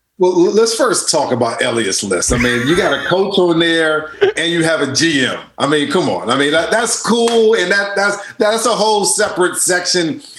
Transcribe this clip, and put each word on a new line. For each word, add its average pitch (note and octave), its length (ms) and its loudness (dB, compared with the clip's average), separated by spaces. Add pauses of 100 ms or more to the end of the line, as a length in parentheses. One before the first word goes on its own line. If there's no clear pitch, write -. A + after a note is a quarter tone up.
(200)
Well, F3+ 140 2
l-, F3 200 2
let's A3+ 220 2
first F3+ 340 -2
talk D3+ 220 0
about A#2+ 300 -2
Elliot's A#2 420 -2
list. F#2+ 300 -2
I B2 40 0
mean, A#2+ 300 0
you E3 80 2
got G#3 180 2
a - 140 -4
coach F#3+ 320 0
on E3+ 200 2
there D#3+ 520 0 (240)
and E3 160 -2
you E3+ 140 0
have D#3+ 160 0
a C3+ 120 -4
G C3+ 320 0
M. A2 140 -4 (180)
I B2 80 -2
mean, D3 240 0
come D3+ 200 0
on. F#2 200 -4
I C3 80 2
mean, C#3+ 140 0
that, E3 200 0
that's A3+ 300 0
cool, A#3 540 2
and F3+ 160 0
that, G3+ 240 0
that's, G3+ 380 -2
that's A3 320 0
a A3+ 100 2
whole G#3 300 0
separate - 500 0
section. F3 640 -2 (180)